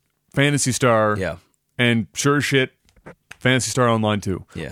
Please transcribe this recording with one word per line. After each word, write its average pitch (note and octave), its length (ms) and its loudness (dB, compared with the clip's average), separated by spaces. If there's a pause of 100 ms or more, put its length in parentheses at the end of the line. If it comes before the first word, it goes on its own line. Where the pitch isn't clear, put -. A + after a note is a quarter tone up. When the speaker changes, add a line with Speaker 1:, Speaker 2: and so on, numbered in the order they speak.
(340)
Speaker 1:
Phantasy C#3+ 360 0
Star. A2 480 2
Speaker 2:
Yeah. F2 180 -6 (400)
Speaker 1:
And A#2 380 0
sure C#3+ 220 0
as C#3+ 80 0
shit, C3 280 0 (680)
Phantasy B2+ 300 0
Star B2 180 2
Online G#2+ 320 0
two. F#2 240 -6 (120)
Speaker 2:
Yeah. D#2+ 160 -8